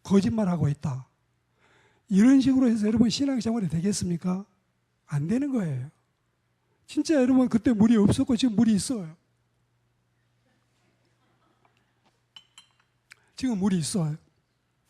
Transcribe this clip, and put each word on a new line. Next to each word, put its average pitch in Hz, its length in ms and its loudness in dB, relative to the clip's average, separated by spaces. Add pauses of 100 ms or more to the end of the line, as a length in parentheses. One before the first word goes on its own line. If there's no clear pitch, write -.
거짓말하고 190 640 0
있다. 135 400 -6 (1000)
이런 254 320 6
식으로 262 260 2
해서 220 200 0
여러분 226 220 2
신앙생활이 233 600 -4
되겠습니까? 180 760 -4 (600)
안 147 220 -6
되는 262 240 -2
거예요. 151 380 -6 (1000)
진짜 311 280 -2
여러분 254 320 2
그때 233 240 0
물이 226 240 4
없었고 220 400 0
지금 233 200 -2
물이 220 180 2
있어요. 175 420 -6 (4000)
지금 247 240 -2
물이 190 180 0
있어요. 156 400 -4 (720)